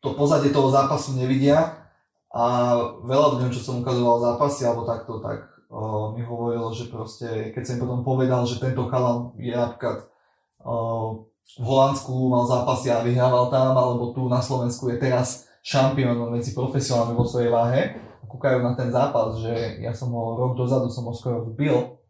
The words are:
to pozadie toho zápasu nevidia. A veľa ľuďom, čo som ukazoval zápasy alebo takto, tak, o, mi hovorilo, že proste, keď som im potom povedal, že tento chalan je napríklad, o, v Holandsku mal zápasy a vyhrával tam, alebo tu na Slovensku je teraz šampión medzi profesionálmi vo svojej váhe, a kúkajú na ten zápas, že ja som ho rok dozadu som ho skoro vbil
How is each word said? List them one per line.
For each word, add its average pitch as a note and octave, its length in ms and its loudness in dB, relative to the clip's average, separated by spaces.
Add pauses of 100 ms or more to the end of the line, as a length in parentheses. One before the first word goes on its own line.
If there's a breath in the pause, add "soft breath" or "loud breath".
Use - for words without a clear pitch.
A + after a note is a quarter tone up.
to C#3 100 -2
pozadie C#3+ 380 4
toho C#3 200 4
zápasu C#3 440 2
nevidia. C3+ 720 2 (480 soft breath)
A A#2 80 2 (560)
veľa C3 400 2
ľuďom, B2 160 0
čo - 80 -6
som B2 160 -6
ukazoval A#2+ 400 2
zápasy A#2+ 480 0
alebo A#2 160 0
takto, - 400 -6
tak, G#2+ 320 -10 (160)
o, A2 400 -4
mi A#2+ 100 -8
hovorilo, A#2 540 -4
že - 160 -10
proste, A2 640 -8
keď B2 80 -6
som B2 160 -6
im B2+ 80 -2
potom B2+ 160 -4
povedal, B2+ 400 2
že A#2+ 160 -2
tento B2+ 320 -2
chalan A#2+ 480 0
je A#2+ 160 -6
napríklad, A#2+ 480 -4 (640 soft breath)
o, A2+ 640 -4 (240)
v B2 80 -8
Holandsku C3+ 480 2 (160)
mal B2 160 4
zápasy B2 480 0
a A#2 80 4
vyhrával B2 480 4
tam, C3 260 4
alebo B2 380 2
tu B2+ 160 -2
na B2 160 2
Slovensku A#2+ 480 -2
je A#2 80 -2
teraz B2+ 480 0 (180 loud breath)
šampión C3 480 2 (160)
medzi A#2+ 240 -2
profesionálmi A#2+ 640 0
vo A#2+ 80 4
svojej A#2+ 240 0
váhe, A#2 480 2 (240 loud breath)
a - 80 -20
kúkajú B2+ 320 0
na A#2+ 160 0
ten A#2+ 120 -4
zápas, A#2+ 480 0
že A2+ 440 -4
ja A#2 140 -6
som B2 180 -6
ho A#2 240 -4
rok B2 200 0
dozadu B2 320 0
som A#2+ 160 -8
ho A#2 80 -8
skoro A#2+ 320 -6
vbil C#3 640 -2